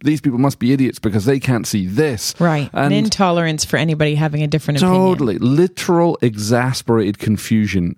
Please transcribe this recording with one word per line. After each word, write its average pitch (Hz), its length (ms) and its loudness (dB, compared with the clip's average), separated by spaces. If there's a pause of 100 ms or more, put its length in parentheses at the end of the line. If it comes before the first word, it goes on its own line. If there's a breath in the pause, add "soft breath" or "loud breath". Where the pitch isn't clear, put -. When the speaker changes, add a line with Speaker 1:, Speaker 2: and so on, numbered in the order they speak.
Speaker 1:
these 151 200 0
people 120 160 -2
must 135 200 0
be 120 140 0
idiots 131 260 0
because 104 280 -2
they 139 120 2
can't 123 280 -2
see 98 200 -2
this." 117 520 -2
Speaker 2:
Right. 156 340 0
An 135 120 -2
Speaker 1:
And 147 100 0
Speaker 2:
intolerance 175 720 0
for - 100 -2
anybody 151 380 0
having 151 280 -2
a 151 40 0
different 147 340 -2
opinion. 185 180 4
Speaker 1:
Totally. 156 380 2
Literal 170 840 2
exasperated 113 960 0
confusion, 98 800 0